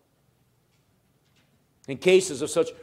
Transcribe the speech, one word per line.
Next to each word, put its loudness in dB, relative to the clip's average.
In -8
cases 2
of -6
such 0